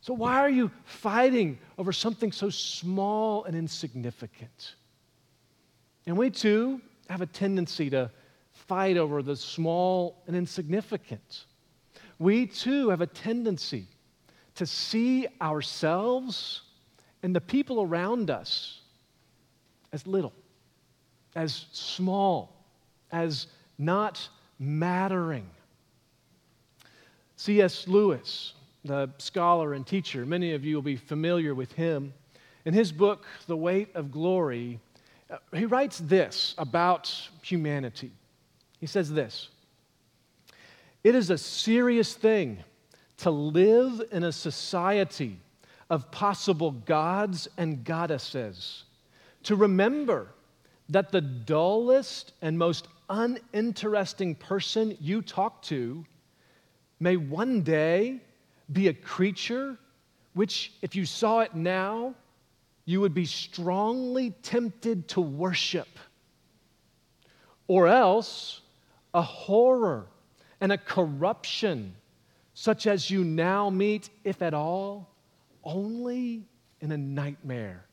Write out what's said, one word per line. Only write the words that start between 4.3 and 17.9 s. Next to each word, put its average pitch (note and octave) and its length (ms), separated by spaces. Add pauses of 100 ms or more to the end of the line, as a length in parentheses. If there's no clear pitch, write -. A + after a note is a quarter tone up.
And F3 120
we B3+ 120
too A3+ 520 (280)
have F3+ 120
a F#3 40
tendency F3+ 640
to C3 200 (400)
fight F#3+ 460
over D3 260
the C#3 140
small F3 920
and F3 80
insignificant. F3+ 1080 (760)
We G#3 260
too C4 440
have F3 120
a E3+ 60
tendency G3+ 800 (680)
to F3+ 100
see B3 600 (140)
ourselves F3+ 1200 (640)
and F#3 120
the E3+ 60
people C4 400
around F#3 480